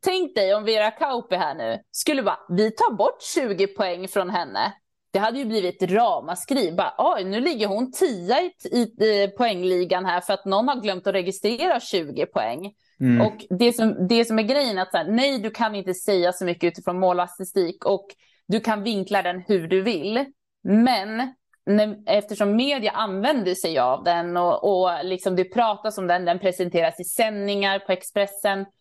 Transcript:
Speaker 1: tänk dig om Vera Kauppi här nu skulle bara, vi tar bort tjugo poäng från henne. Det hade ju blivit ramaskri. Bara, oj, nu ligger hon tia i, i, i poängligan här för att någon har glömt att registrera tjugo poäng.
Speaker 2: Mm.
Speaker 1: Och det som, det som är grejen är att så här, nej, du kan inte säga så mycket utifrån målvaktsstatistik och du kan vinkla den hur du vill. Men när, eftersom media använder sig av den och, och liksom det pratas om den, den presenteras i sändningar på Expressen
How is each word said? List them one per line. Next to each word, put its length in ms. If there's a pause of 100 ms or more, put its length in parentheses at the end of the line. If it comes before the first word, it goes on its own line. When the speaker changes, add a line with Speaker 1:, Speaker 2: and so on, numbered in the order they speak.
Speaker 1:
tänk 340
dig 200
om 80
Vera 280
Kauppi 440
här 200
nu 240 (120)
skulle 320
bara, 160 (100)
vi 220
tar 240
bort 260
tjugo 460
poäng 400
från 220
henne. 440 (380)
Det 80
hade 200
ju 60
blivit 380
ramaskri. 880
Bara, 260
oj, 260
nu 160
ligger 280
hon 240
tia 500
i, 100 (200)
i, 340
i 320
poängligan 680
här 160
för 120
att 120
någon 220
har 80
glömt 320
att 80
registrera 640
tjugo 460
poäng. 480 (260)
Speaker 2:
Mm. 280
Speaker 1:
Och 180 (140)
det 140
som, 340
det 180
som 140
är 40
grejen 340
är 40
att 100
så 60
här, 80
nej, 340
du 120
kan 240
inte 180
säga 400
så 120
mycket 220
utifrån 320
målvaktsstatistik 840
och 200 (420)
du 120
kan 240
vinkla 380
den 260
hur 200
du 140
vill. 440 (380)
Men 680 (320)
när, 400
eftersom 500
media 360
använder 640
sig 240
av 240
den 340
och, 440
och 240
liksom 300
det 80
pratas 540
om 100
den, 180
den 140
presenteras 600
i 40
sändningar 760
på 120
Expressen 760 (160)